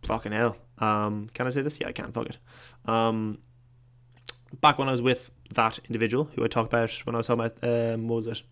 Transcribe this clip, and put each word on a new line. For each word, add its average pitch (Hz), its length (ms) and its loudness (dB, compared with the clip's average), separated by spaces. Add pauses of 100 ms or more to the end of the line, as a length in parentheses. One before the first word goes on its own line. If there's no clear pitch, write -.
fucking 107 300 -4
hell. 113 260 2 (220)
Um, 107 540 0
can 127 120 -4
I 127 60 -2
say 139 100 0
this? 147 180 -4
Yeah, - 80 -4
I - 40 -6
can. - 200 -8
Fuck - 180 -4
it. - 100 -14 (460)
Um, 113 520 2 (1200)
back 143 200 6
when 135 100 2
I - 20 2
was 120 120 0
with 127 280 2 (220)
that 110 320 2
individual 117 480 0
who - 100 0
I 117 40 2
talked 113 260 0
about 117 180 2 (140)
when 117 100 -4
I 117 40 0
was 113 80 -2
talking 117 180 2
about, 113 180 -6
um, 117 440 0
what 117 80 0
was 113 120 -2
it? 113 140 -8 (100)